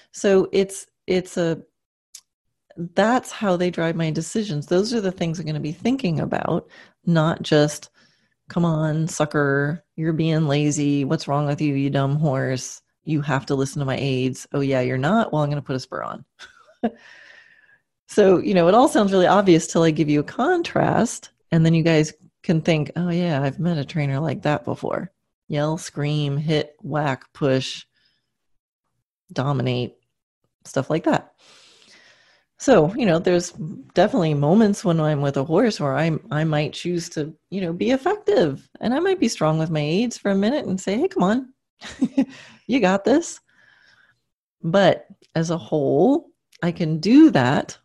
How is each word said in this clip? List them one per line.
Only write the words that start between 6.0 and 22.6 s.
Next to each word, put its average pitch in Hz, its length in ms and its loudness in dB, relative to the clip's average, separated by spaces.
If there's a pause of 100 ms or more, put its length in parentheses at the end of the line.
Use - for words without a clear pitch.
about, - 480 -4 (360)
not 165 380 2
just, 151 480 0 (580)
"Come 170 160 0
on, 156 420 0
sucker, 147 800 -2 (120)
you're 165 160 -2
being 160 360 0
lazy. 143 560 0
What's - 240 -4
wrong 143 180 -2
with 147 140 -2
you, 147 140 0
you 139 160 -2
dumb 139 260 0
horse? 131 640 -2 (220)
You 147 160 -2
have 139 260 -2
to 147 80 -2
listen 135 260 -2
to 139 40 -4
my 131 120 -2
aids. 131 560 -4
Oh 143 80 -2
yeah, 135 200 0
you're 127 180 -2
not? 185 340 0
Well, 151 100 0
I'm 147 80 -2
gonna 147 120 -4
put 135 140 -6
a 131 40 -6
spur - 220 -10
on." - 220 -10 (580)
<laughs> 226 100 -2 (1200)
So, 190 280 6
you 208 120 0
know, 170 160 4
it 190 60 6
all 254 140 6
sounds 208 220 2
really 185 160 4
obvious 175 400 6
till 170 180 2
I 165 60 4
give 151 200 0
you 147 100 2
a - 20 2
contrast, 247 1080 -2 (200)
and 165 140 2
then 160 80 4
you 165 100 2
guys 156 300 2 (300)
can 160 180 0